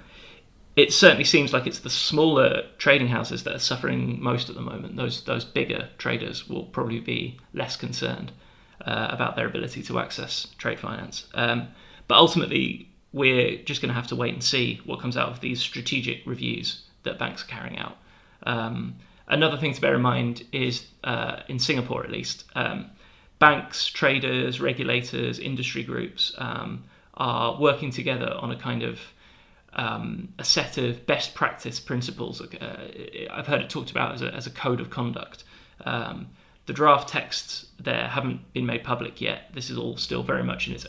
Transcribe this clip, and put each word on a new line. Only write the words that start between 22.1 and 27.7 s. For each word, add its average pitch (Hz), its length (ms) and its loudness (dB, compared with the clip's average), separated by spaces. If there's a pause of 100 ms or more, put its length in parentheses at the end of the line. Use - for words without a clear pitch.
least, - 340 -6 (100)
um, - 340 -2 (500)
banks, - 480 6
traders, 127 720 2
regulators, 123 800 0
industry 127 460 -4
groups, 120 560 -2
um, 117 440 -6 (300)
are 120 460 0
working 143 320 4